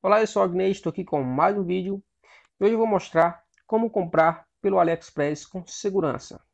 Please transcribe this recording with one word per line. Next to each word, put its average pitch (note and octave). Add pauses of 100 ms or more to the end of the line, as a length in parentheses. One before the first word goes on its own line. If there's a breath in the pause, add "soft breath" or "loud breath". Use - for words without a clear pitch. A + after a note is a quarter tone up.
Olá, G#3
eu A3
sou G#3
o F#3+
Agnei, F#3
estou F#3
aqui F3
com D3
mais D3
um G3+
vídeo. F#3 (560 soft breath)
E F#3+
hoje A3
eu A3
vou A3+
mostrar E3+ (220)
como A3+
comprar E3 (100)
pelo G3
AliExpress D#3
com F3+
segurança. F#3 (100)